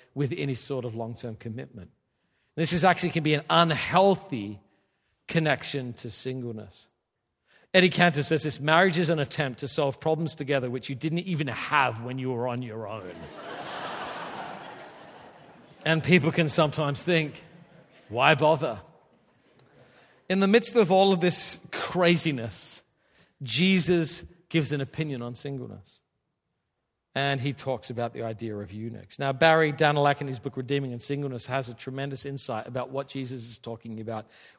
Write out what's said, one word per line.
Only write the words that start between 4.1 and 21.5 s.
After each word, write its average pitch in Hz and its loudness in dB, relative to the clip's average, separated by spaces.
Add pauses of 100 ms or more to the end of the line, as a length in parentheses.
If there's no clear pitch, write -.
connection 143 -2
to - -12
singleness. 117 -10 (880)
Eddie 185 8
Cantor 165 4
says 151 2
this, 151 -4
"Marriage 160 4
is 165 2
an 165 2
attempt 139 -4
to 139 -6
solve 139 -2
problems 160 -2
together 135 -2
which 123 -6
you 139 -6
didn't 160 -4
even 160 -2
have 120 0
when 127 -8
you 127 -4
were 123 -2
on 123 -4
your 110 -10
own." 95 -10 (2750)
And 160 0
people 156 6
can 160 2
sometimes 147 0
think, 160 0 (640)
"Why 135 6
bother?" 147 2 (1500)
In 190 2
the 196 4
midst 214 4
of 190 6
all 196 6
of 185 4
this - 0 (120)